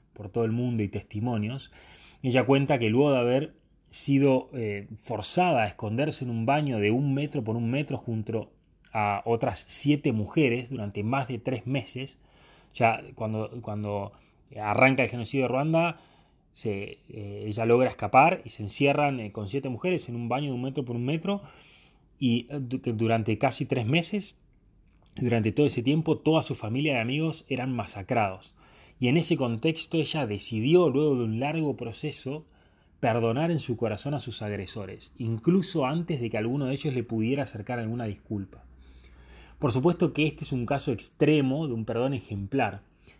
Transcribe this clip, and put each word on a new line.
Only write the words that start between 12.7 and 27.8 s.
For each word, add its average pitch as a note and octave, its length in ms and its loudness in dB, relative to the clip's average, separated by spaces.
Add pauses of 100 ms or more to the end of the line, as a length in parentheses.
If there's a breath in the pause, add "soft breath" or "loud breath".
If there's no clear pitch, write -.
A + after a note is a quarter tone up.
ya A2+ 280 2 (140)
cuando, A2 340 -4 (120)
cuando G#2 500 -6 (480 soft breath)
arranca B2 440 4
el A2 60 0
genocidio B2 360 -4
de A#2 40 -2
Ruanda, D#3+ 500 0 (540 soft breath)
se, G2+ 440 -6 (120)
eh, G2+ 360 -12
ella A2 200 -4
logra A#2+ 240 6
escapar C#3+ 540 4
y - 60 -14
se - 140 -12
encierran, C#3 560 2
eh, G#2 120 -8
con G#2 160 -6
siete C3+ 220 -6
mujeres D3+ 400 -4
en A#2 60 -8
un A#2 120 -6
baño C#3 200 -2
de C3 80 -4
un A#2+ 80 -4
metro C3+ 200 -4
por A#2+ 120 -6
un A#2+ 100 -2
metro F3 380 -2 (760 loud breath)
y, A#2+ 300 2
eh, D3 100 -6
du-, C3 220 -6
que A#2+ 120 -2
durante A2+ 440 2
casi C3+ 280 0
tres B2+ 200 0
meses, E3+ 520 -2 (800)
durante A2+ 340 2
todo D3 160 6
ese A#2+ 160 -2
tiempo, D#3 340 2
toda D#3 260 4
su A#2+ 120 -6
familia C3 380 -2
y A#2 80 0
amigos D3 460 -2
eran B2+ 280 -2
masacrados. G2+ 800 0 (440 soft breath)